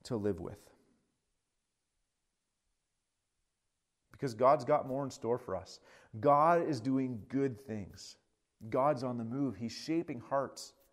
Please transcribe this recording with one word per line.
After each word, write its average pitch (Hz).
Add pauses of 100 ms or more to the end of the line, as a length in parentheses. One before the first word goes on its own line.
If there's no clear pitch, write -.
to 123
live 101
with? - (3500)
Because 127
God's 127
got 139
more 135
in 131
store 120
for 95
us. 85 (400)
God 147
is 135
doing 127
good 131
things. 104 (540)
God's 131
on 123
the 117
move. 127
He's 113
shaping 160
hearts. - (200)